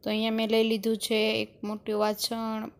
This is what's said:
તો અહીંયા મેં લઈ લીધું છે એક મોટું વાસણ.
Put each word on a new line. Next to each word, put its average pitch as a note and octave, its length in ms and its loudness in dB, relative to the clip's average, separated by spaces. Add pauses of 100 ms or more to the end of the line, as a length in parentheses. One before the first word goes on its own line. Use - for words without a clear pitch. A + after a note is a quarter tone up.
તો G#3 60 -4
અહીંયા A3 220 0
મેં A3 180 0
લઈ A3+ 140 4
લીધું A3 340 2
છે A3 440 0
એક - 220 -8
મોટું G#3+ 360 -4
વાસણ. A3 800 -2